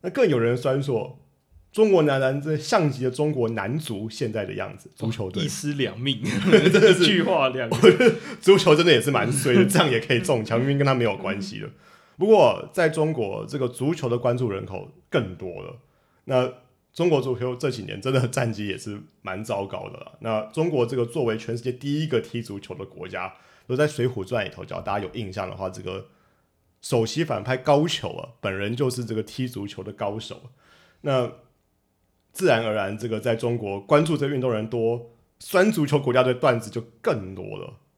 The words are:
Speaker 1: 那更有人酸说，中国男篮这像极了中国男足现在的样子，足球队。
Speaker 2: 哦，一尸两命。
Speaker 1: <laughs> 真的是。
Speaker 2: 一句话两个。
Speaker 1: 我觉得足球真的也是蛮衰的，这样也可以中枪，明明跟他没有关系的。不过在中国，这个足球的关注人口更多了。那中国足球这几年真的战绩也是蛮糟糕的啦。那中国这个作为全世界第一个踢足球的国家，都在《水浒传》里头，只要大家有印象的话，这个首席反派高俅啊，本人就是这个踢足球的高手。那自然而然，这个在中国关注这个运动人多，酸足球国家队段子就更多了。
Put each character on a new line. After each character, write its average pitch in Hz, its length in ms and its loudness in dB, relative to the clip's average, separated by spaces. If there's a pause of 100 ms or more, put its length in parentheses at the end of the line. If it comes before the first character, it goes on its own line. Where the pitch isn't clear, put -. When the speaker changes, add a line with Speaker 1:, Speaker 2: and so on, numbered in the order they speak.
Speaker 1:
那 180 80 -8
更 233 180 2
有 139 120 4
人 117 180 2
酸 135 260 0
说， 131 380 -4 (500)
中 214 220 4
国 170 100 6
男 139 160 2
篮 135 220 0
这 156 160 -2
像 156 340 2
极 123 140 -6
了 127 60 2
中 147 200 -2
国 120 200 0
男 113 280 -4
足 113 320 -6
现 110 220 -6
在 107 120 -4
的 95 100 -10
样 98 220 -8
子， - 200 -20
足 113 160 -4
球 98 180 -6
队。 185 120 -4
Speaker 2:
哦， - 20 -2
一 143 40 -2
尸 147 260 -6
两 120 260 -4
命。 127 220 -2
Speaker 1:
<laughs> - 280 0
真 185 220 8
的 202 220 8
是。 175 100 2
Speaker 2:
一 - 20 4
句 185 160 4
话 143 280 2
两 123 180 -4
个。 120 80 -2
Speaker 1:
我 120 60 2
觉 - 160 10
得 233 180 6 (240)
足 190 180 8
球 156 160 6
真 160 100 4
的 175 60 6
也 123 100 6
是 139 120 -2
蛮 113 180 2
衰 131 240 2
的， 151 120 8
这 196 120 2
样 165 100 4
也 117 120 0
可 - 120 -2
以 - 80 2
中 131 240 0
枪， 113 140 0
明 131 100 0
明 139 100 0
跟 143 60 2
他 135 100 4
没 120 100 0
有 101 120 0
关 98 240 -6
系 101 200 -10
的。 104 80 -12 (480)
不 185 100 0
过 131 460 6
在 170 160 2
中 160 240 0
国， 107 340 -4
这 139 120 -8
个 127 100 0
足 135 260 -2
球 139 140 -6
的 120 100 0
关 120 180 0
注 123 140 -2
人 98 160 -6
口 98 240 -12 (180)
更 104 280 -2
多 92 260 -12
了。 87 140 -14 (480)
那 127 280 0 (400)
中 170 160 0
国 151 120 4
足 123 180 -4
球 127 180 -4
这 131 140 -4
几 113 140 -8
年 101 160 -10
真 131 120 -4
的 123 160 2
战 120 240 -2
绩 104 140 -6
也 98 100 -4
是 104 240 -12 (220)
蛮 95 200 -8
糟 101 220 -4
糕 95 240 -10
的 - 120 -16
啦。 - 200 -20
那 110 220 -2 (100)
中 160 160 -2
国 131 160 2
这 123 120 -4
个 120 100 0
作 139 180 -4
为 113 140 0
全 113 180 -6
世 117 60 -8
界 127 100 -4
第 143 300 -4
一 160 40 -2
个 127 140 0
踢 117 220 -8
足 101 180 -12
球 - 140 -14
的 92 100 -10
国 92 240 -16
家， 92 240 -8 (340)
都 127 80 -4
在 147 160 2
《水 123 160 -2
浒 123 160 -4
传》 104 260 -2
里 - 40 -14
头， 95 120 -16
只 90 100 -12
要 87 80 -8
大 101 160 -4
家 104 60 -6
有 90 100 -10
印 101 180 -8
象 95 160 -8
的 98 80 -12
话， 95 140 -6
这 95 100 -16
个 92 280 -10 (720)
首 113 240 0
席 156 180 -4
反 120 180 -6
派 127 140 -2
高 143 300 2
俅 - 320 -6
啊， 82 100 -14 (120)
本 98 140 -4
人 101 220 -4
就 131 140 0
是 120 120 -6
这 117 120 -6
个 110 80 -4
踢 127 260 -6
足 101 180 -10
球 101 160 -12
的 101 100 -12
高 104 260 -6
手。 - 320 -14 (500)
那 131 320 0 (1000)
自 190 140 -2
然 117 160 4
而 110 120 -2
然， 101 240 -4
这 113 100 -6
个 110 100 -2
在 113 160 0
中 120 220 -2
国 98 240 -6
关 147 240 4
注 160 100 0
这 143 140 -2
个 147 60 -4
运 135 60 -2
动 123 120 0
人 110 160 -4
多， 117 440 -2 (260)
酸 196 340 2
足 156 140 0
球 143 120 2
国 135 140 0
家 127 100 4
队 127 120 4
段 123 260 2
子 110 80 -14
就 117 140 -8 (180)
更 98 340 -4
多 101 220 -10
了。 - 220 -14 (200)